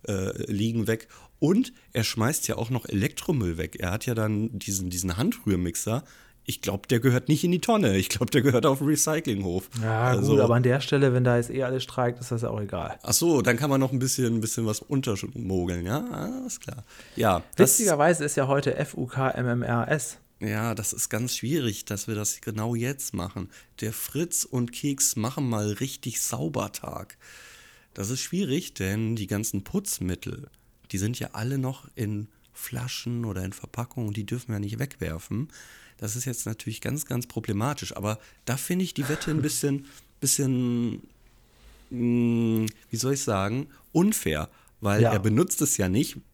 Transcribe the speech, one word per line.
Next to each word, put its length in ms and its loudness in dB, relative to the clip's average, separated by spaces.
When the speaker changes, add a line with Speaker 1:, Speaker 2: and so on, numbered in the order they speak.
Speaker 1:
äh, 440 -2
liegen, 340 0
weg." 220 -2
Und 340 4
er 120 0
schmeißt 460 0
ja 80 0
auch 120 -4
noch 180 -2
Elektromüll 680 0
weg. 220 -6
Er 120 -2
hat 140 -4
ja 80 0
dann 460 0
diesen, 320 -2
diesen 260 -2
Handrührmixer. 880 0
Ich 180 -6
glaub, 260 -4
der 120 4
gehört 300 2
nicht 140 4
in 80 2
die 100 2
Tonne. 360 4
Ich 120 2
glaub, 220 0
der 100 6
gehört 240 4
auf 140 4
den 80 0
Recyclinghof. 840 0
Speaker 2:
Ja, 280 0
Speaker 1:
Also 240 4
Speaker 2:
gut, 80 8
aber 140 6
an 80 4
der 180 4
Stelle, 320 4
wenn 100 4
da 140 6
jetzt 140 0
eh 100 -2
alles 220 -2
streikt, 360 -2
ist 120 -8
das 100 -2
ja 80 -2
auch 100 -4
egal. 440 -6
Speaker 1:
Ach 100 0
so, 300 6
dann 140 4
kann 120 0
man 100 4
noch 120 2
ein 80 0
bisschen, 360 2
ein 60 2
bisschen 240 -2
was 140 0
untermogeln, 1040 -2
ja? 240 -2
Alles 500 -8
klar. 240 -12
Ja, 280 2
das 240 8
Speaker 2:
Witzigerweise 460 4
ist 120 -2
ja 100 2
heute 280 2
F 200 -4
U 100 -2
K 240 0
M 180 0
M 140 2
R 280 0
S. 280 -2
Speaker 1:
Ja, 340 -2
das 200 -4
ist 160 -4
ganz 280 -2
schwierig, 480 -2
dass 220 -6
wir 80 -2
das 260 -4
genau 320 -4
jetzt 400 -4
machen. 360 -6
Der 140 -4
Fritz 500 -4
und 280 -2
Keks 440 -2
machen 320 -2
mal 260 0
richtig 480 -6
Saubertag. 960 -6
Das 160 -6
ist 120 -4
schwierig, 520 -2
denn 420 0
die 120 -4
ganzen 360 -2
Putzmittel, 840 -4
die 60 -4
sind 220 0
ja 140 -6
alle 260 -2
noch 340 -6
in 360 -4
Flaschen 760 -6
oder 200 -4
in 80 -6
Verpackungen, 600 -6
die 120 -4
dürfen 260 -6
wir 80 -2
nicht 200 -6
wegwerfen. 720 -6
Das 180 -6
ist 100 -6
jetzt 220 -6
natürlich 340 -8
ganz, 240 -4
ganz 220 -4
problematisch, 680 -4
aber 220 -4
da 120 -2
finde 280 0
ich 100 -10
die 120 -4
Wette 220 -2
ein 140 2
bisschen, 420 0
bisschen, 840 0
mm, 760 2
wie 80 -4
soll 160 0
ich 100 -2
sagen, 440 0
unfair, 580 2
weil 240 4
Speaker 2:
Ja. 100 6
Speaker 1:
er 60 2
benutzt 420 2
es 160 2
ja 120 2
nicht 280 0